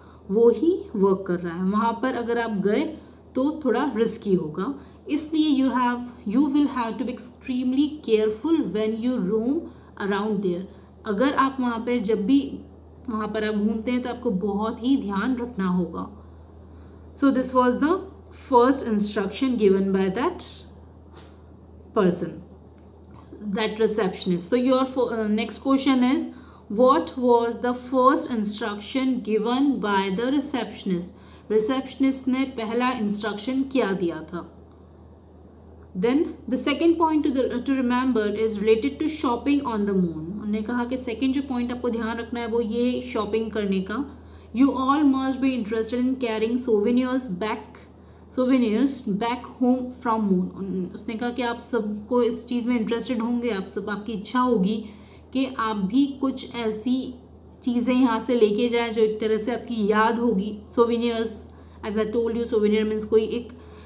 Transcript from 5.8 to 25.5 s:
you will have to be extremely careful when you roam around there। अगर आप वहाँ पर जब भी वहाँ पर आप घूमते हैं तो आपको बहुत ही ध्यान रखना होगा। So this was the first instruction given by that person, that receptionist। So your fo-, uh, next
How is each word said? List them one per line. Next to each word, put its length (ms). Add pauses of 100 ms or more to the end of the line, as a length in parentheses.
you 180
will 140 (100)
have 200
to 80
be 100
extremely 760 (200)
careful 540 (120)
when 300
you 260
roam 280 (480)
around 280
there। 280 (420)
अगर 280
आप 260
वहाँ 200
पर 200
जब 260
भी 340 (500)
वहाँ 180
पर 200
आप 80
घूमते 360
हैं 100
तो 80
आपको 220
बहुत 520
ही 140
ध्यान 380
रखना 320
होगा। 420 (1080)
So 80
this 320
was 280
the 140 (540)
first 320 (100)
instruction 640
given 360
by 160
that 360 (1500)
person, 320 (1300)
that 260
receptionist। 720
So 80 (100)
your 120
fo-, 280
uh, 300
next 260